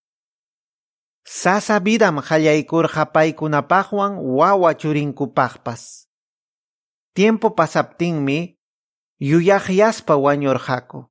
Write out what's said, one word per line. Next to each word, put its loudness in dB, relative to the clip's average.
Sasa -2
vidam 2
qallaykurqa 0
paykunapaqwan -2
wawa 2
churinkupaqpas. -6
Tiempo 2
pasaptinmi -2
yuyaqyaspa 2
wañurqaku. -2